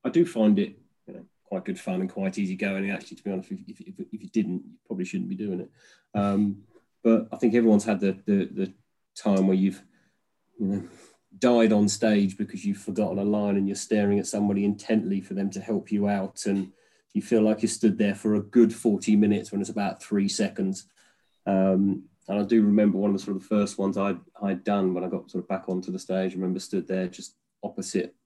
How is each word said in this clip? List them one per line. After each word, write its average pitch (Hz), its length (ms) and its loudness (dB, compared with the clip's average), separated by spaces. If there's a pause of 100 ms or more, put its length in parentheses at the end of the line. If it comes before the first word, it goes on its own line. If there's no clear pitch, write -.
I 127 60 -2
do 170 160 4
find 107 320 4
it, - 200 -2 (280)
you 95 80 -18
know, - 100 -18 (200)
quite - 200 -8
good 190 160 -8
fun 92 220 -4
and 92 100 -4
quite 95 240 -4
easy 95 200 -2
going. 98 280 -4
And 101 80 -4
actually, - 240 -10
to - 80 -20
be 101 60 -6
honest, 92 200 -6
if, - 160 -10
if, - 140 -20
if, 95 140 -18 (180)
if - 100 -14
you 92 60 -16
didn't, 95 380 -2
you - 80 -20 (120)
probably 92 200 -8
shouldn't 92 240 -6
be 95 60 -6
doing 95 240 -6
it. - 100 -12 (440)
Um, 101 480 0 (400)
but 113 300 4
I - 40 -12
think 113 180 2
everyone's 110 300 6
had 101 160 0
the, 98 260 0
the, 98 180 2
the 95 280 -6 (440)
time 98 300 2
where 95 100 4
you've, - 260 0 (760)
you 101 80 -2
know, 95 160 -2 (560)
died 117 340 4
on 104 160 4
stage 101 480 2
because 98 280 -8
you've 101 120 -2
forgotten 98 420 -4
a 101 60 -2
line 104 320 0
and 98 100 0
you're 101 100 -2
staring 101 420 0
at 95 80 -2
somebody 101 380 0
intently 104 580 0
for - 120 -12
them 98 160 -2
to 98 100 -10
help - 300 -6
you 101 160 0
out, 98 380 -4
and 98 260 -2 (440)
you 107 80 0
feel 113 180 2
like 107 220 2
you 110 60 -2
stood - 280 2
there 101 180 2
for 107 200 -2
a 104 60 2
good 113 340 4
forty 104 420 2
minutes 104 340 2
when 101 120 -4
it's - 80 -6
about 101 320 -4
three 101 260 0
seconds. 98 580 -2 (600)
Um, 95 580 2 (240)
and 101 100 -2
I 104 40 0
do 110 200 4
remember 104 360 4
one 101 120 2
of 98 80 0
the - 60 -8
sort 98 140 -6
of - 60 -12
first 104 340 0
ones 98 180 -2
I'd, 98 220 -2 (220)
I'd 95 220 -2
done 95 320 0
when 87 80 -4
I 92 60 -4
got 92 220 -8
sort 90 120 -6
of - 60 -16
back 95 200 -6
onto 92 220 -6
the 92 80 -6
stage. 92 340 -2
I - 20 -16
remember 92 260 -4
stood 92 260 -6
there 92 220 -2
just - 260 -16 (280)
opposite - 520 -6 (120)